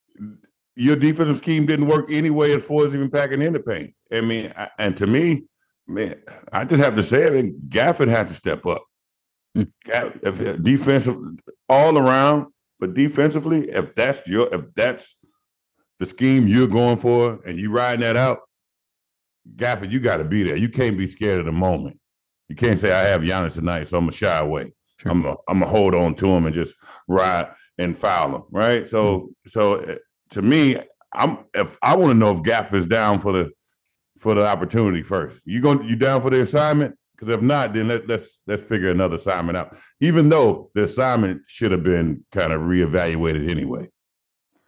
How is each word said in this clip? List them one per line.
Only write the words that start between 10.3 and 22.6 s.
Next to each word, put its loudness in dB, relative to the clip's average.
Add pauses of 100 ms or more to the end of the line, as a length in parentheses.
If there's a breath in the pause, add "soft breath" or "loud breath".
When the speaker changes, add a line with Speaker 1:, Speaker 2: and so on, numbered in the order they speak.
Speaker 1:
defensive 2 (500)
all 4
around, 4 (320)
but -6
defensively, 0
if -4
that's -2
your, 0
if -6 (140)
that's -4 (840)
the -4
scheme 2
you're 4
going 2
for 0
and -10
you -6
riding -2
that 0
out, 0 (1160)
Gafford, -4
you -2
gotta 0
be 0
there. -2
You 0
can't -2
be -4
scared -2
of -4
the -4
moment. -2 (560)
You -14
can't 2